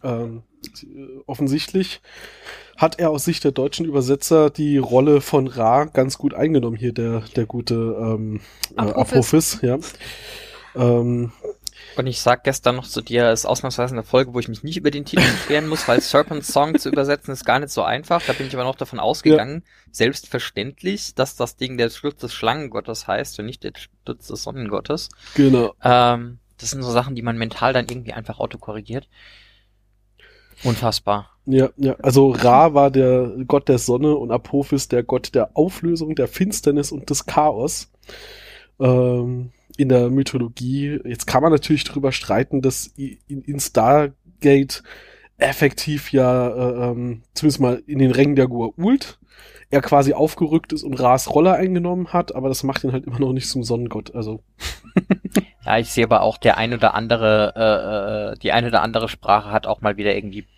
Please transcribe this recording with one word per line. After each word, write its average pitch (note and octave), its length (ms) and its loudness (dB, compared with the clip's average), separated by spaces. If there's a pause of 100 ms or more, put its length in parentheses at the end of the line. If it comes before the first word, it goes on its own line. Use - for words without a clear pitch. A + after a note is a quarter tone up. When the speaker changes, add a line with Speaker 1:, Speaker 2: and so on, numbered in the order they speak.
Speaker 1:
Ähm, A#2 420 -8 (840)
offensichtlich D3 720 -2 (800)
hat D#3+ 200 2
er E3+ 120 2
aus D3 160 -4
Sicht - 180 -2
der C#3+ 80 2
deutschen C#3+ 320 -4
Übersetzer C#3+ 640 2
die D3 300 0
Rolle C3 420 4
von C#3 260 0
Ra B2 380 2
ganz C3+ 320 -2
gut C#3+ 160 -2
eingenommen A#2+ 440 0
hier, A#2 180 -4
der, A#2 260 -2 (160)
der A#2 80 0
gute, A2+ 560 -4
ähm, A2 400 -4 (360)
äh, - 40 -4
Speaker 2:
Apophis. - 760 2
Speaker 1:
Apophis, - 60 -16
ja. B2+ 160 0 (960)
Ähm, A#2+ 580 2 (640)
Speaker 3:
Und C3 120 -2
ich B2 120 -6
sag A#2+ 240 2
gestern B2 320 0
noch B2+ 120 -12
zu - 120 -8
dir, A#2 300 2
ist A2+ 160 -2
ausnahmsweise B2+ 480 -4
eine A2+ 80 -6
Folge, B2+ 320 0
wo B2 60 -2
ich A#2 80 -8
mich A2+ 160 -10
nicht D#3+ 120 -8
über D3 140 2
den C#3+ 140 -8
Titel - 180 0
beschweren C#3+ 460 0
muss, D#3 180 -4
weil B2 140 4
Serpent D3 440 0
Song D3+ 340 0
zu D3 100 -4
übersetzen C#3+ 440 -2
ist C3 120 -12
gar B2 160 2
nicht C#3+ 100 -10
so A2 120 -2
einfach. D#3 440 -2
Da C3+ 60 -2
bin C3+ 160 -6
ich C3 60 -10
aber B2+ 100 -4
noch C3 120 -4
davon B2 220 -10
ausgegangen, D3+ 640 2
Speaker 1:
Ja. - 280 -20
Speaker 3:
selbstverständlich, C3+ 1200 -6
dass - 220 -4
das - 200 -6
Ding B2+ 220 -8
der A#2 120 0
Sturz - 300 -10
des A#2 140 -12
Schlangengottes A2+ 720 -6
heißt B2 320 -6
und G#2 80 -10
nicht A#2+ 180 -14
der - 120 -10
Sturz - 520 -16
des G#2+ 140 -12
Sonnengottes. A#2+ 680 -8 (260)
Speaker 1:
Genau. B2+ 480 4
Speaker 3:
Ähm, A#2+ 560 2 (200)
das - 120 -10
sind C3+ 120 -8
so B2 80 -6
Sachen, B2+ 240 0
die A#2 80 -8
man A#2 160 -4
mental A#2 340 -2
dann B2 160 -2
irgendwie A#2+ 240 -12
einfach A2+ 280 -14
autokorrigiert. A2 680 -10 (1500)
Unfassbar. A2 680 -2 (160)
Speaker 1:
Ja, C3 300 4
ja. C3+ 240 0
Also C3+ 300 6
Ra B2+ 440 6
war C#3 160 6
der B2+ 420 2 (140)
Gott C#3+ 220 2
der C3 100 4
Sonne B2+ 380 2
und A#2+ 140 -6
Apophis C3+ 580 -2
der B2 140 0
Gott B2 320 -4
der A2+ 220 2
Auflösung, E3 580 -2
der C3 140 0
Finsternis D3 640 0
und - 200 -12
des - 160 -4
Chaos. D3+ 640 -2 (880)
Ähm, B2 720 2 (240)
in C#3 120 2
der B2 200 4
Mythologie. C3+ 960 -2
Jetzt A#2+ 220 -8
kann C3 160 2
man E3 80 4
natürlich D3+ 340 2
drüber C#3 280 -2
streiten, A#2+ 500 -2
dass - 340 -2
i-, C#3 300 -12
in, C#3 160 -10
in C#3+ 160 -8
Stargate C#3 1300 2 (520)
effektiv - 760 -2
ja, B2+ 360 2
äh, B2 440 -2
ähm, A#2+ 300 -8 (120)
zumindest C#3 260 0
mal B2 280 2
in D3 100 -4
den C3 140 6
Rängen C#3 240 4
der C3 100 6
Goa'uld, B2+ 720 -2 (540)
er C#3 120 4
quasi C#3+ 320 4
aufgerückt D#3 580 0
ist D#3 120 -6
und C3+ 160 -6
Ra's B2+ 340 4
Rolle F3+ 200 6
eingenommen F3+ 580 -2
hat, F3 240 -2
aber C3 120 -4
das C3+ 140 -4
macht C3+ 220 -4
ihn C3 80 -2
halt C3 120 -4
immer A#2+ 140 -8
noch C3 140 0
nicht C3 160 -4
zum B2+ 160 -4
Sonnengott, A#2 500 -6
also. A2 280 -8 (520)
<laughs> - 180 -2 (540)
Speaker 3:
Ja, A2 120 2
ich A#2 140 -4
sehe A#2 120 2
aber A2 160 4
auch G#2 160 0
der - 220 4
ein A#2 160 -2
oder A2+ 180 2
andere, A2 640 2
äh, G#2+ 800 -2
äh, - 40 -16
die - 140 -2
ein A#2 140 2
oder A2+ 160 2
andere A2+ 260 -2
Sprache G#2 420 0
hat G#2+ 160 -2
auch G#2+ 140 -4
mal G#2 160 -2
wieder G2+ 180 -2
irgendwie G2+ 320 -8 (120)